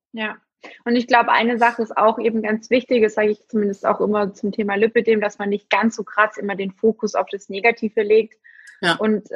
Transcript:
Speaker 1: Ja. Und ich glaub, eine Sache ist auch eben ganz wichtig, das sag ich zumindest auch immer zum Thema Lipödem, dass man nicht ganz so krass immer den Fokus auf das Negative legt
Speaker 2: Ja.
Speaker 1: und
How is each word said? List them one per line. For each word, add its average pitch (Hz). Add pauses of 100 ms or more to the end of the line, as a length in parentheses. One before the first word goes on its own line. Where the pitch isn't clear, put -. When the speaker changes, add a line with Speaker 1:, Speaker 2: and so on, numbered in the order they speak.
(120)
Speaker 1:
Ja. 214 (480)
Und 240
ich 247
glaub, 233
eine 233
Sache 233
ist -
auch 220
eben 226
ganz 214
wichtig, 247
das 214
sag 214
ich 208
zumindest 202
auch 208
immer 202
zum 202
Thema 202
Lipödem, 226
dass 208
man 202
nicht 202
ganz 220
so 214
krass -
immer 202
den 196
Fokus 220
auf 190
das -
Negative 214
legt 214 (460)
Speaker 2:
Ja. 170
Speaker 1:
und 214